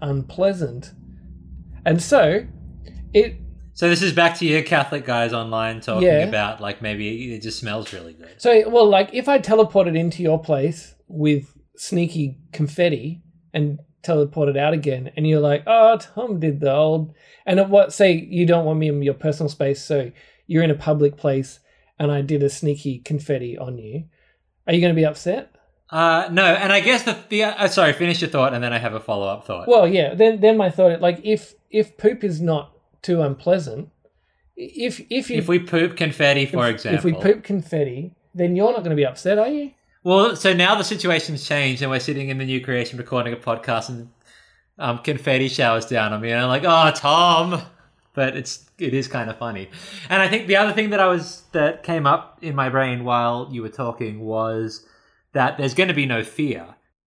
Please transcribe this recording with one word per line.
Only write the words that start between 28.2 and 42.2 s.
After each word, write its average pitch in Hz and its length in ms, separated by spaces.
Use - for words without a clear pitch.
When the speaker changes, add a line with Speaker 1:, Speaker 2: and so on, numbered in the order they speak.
Speaker 2:
your 165 80
thought, 135 240
and 120 100
then 120 80
I 120 60
have 113 160
a 110 80
follow-up 101 440
thought. 90 220
Speaker 1:
Well, 226 180
yeah, 170 300
then, 220 240
then 220 160
my 196 140
thought, 170 320
like, 175 240
if, 214 300
if 214 280
poop 220 260
is 170 160
not 160 320
too 170 200
unpleasant, 143 680
if, 139 440
if 247 200
you 240 80
Speaker 2:
If 170 100
we 175 120
poop 175 380
confetti, 143 480
for 123 220
Speaker 1:
if, 113 80
Speaker 2:
example. 135 240
Speaker 1:
if - 40
we 165 180
poop 208 220
confetti, 156 720
then 175 220
you're 208 160
not 233 120
gonna 165 120
be 143 100
upset, 185 320
are 220 120
you? 294 220
Speaker 2:
Well, 196 320
so 190 180
now 180 220
the 208 80
situation's 165 640
changed, 135 340
and 135 100
we're 131 80
sitting 135 300